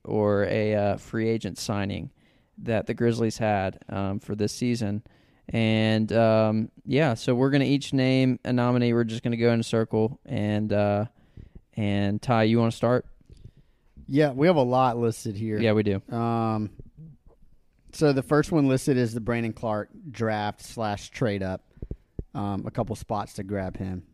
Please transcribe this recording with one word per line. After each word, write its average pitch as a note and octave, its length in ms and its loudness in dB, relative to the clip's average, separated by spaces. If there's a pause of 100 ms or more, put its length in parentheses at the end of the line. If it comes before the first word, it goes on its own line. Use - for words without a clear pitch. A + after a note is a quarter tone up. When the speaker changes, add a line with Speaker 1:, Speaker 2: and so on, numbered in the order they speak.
Speaker 1:
or G#2 400 2
a, G#2+ 280 0
uh, G2+ 240 0
free A2+ 320 -4
agent G#2+ 300 -4
signing G2+ 500 -4 (500)
that A2+ 280 -2
the - 60 -2
Grizzlies A#2 460 0
had, G2+ 400 -2 (100)
um, G2 300 -4
for - 160 -8
this G#2+ 180 -2
season. A#2 480 -2 (480)
And, A2 640 2
um, A2 560 4 (160)
yeah, C3+ 300 2
so - 200 0
we're C3 140 2
gonna C#3 160 2
each C#3 280 0
name C3 520 2
a B2 80 -2
nominee. B2 400 2
We're A#2+ 100 2
just A2+ 200 -6
gonna A#2 140 -2
go A#2 140 4
in A#2 80 2
a A2+ 40 0
circle. A2 600 0
And, G#2+ 480 -2
uh, G#2 340 2 (680)
and G2+ 460 0
Ty, A2+ 220 2
you A2+ 160 4
wanna A2+ 120 2
start? B2 340 0 (1040)
Speaker 2:
Yeah, C#3 260 4
we C3+ 140 2
have F3+ 80 6
a D3 60 4
lot B2 360 4
listed A2+ 380 -2
here. G#2+ 240 -4
Speaker 1:
Yeah, A2+ 140 4
we G#2+ 100 4
do. G2 180 0 (140)
Speaker 2:
Um, A2+ 540 -2 (1200)
so D3 220 2
the C3 100 0
first D3+ 280 2
one D3 160 2
listed C3 300 2
is A#2 160 0
the A#2+ 80 -6
Brandon A#2 320 -4
Clark G#2+ 360 -6 (200)
draft G#2+ 520 -4
slash G#2+ 480 -6
trade G2+ 340 -2
up, F#2 200 -6 (680)
um, G2+ 320 -6
a A2 60 -10
couple G#2+ 240 -6
spots - 380 -8
to G#2 100 -10
grab F#2+ 340 -6
him. F#2 260 -8 (100)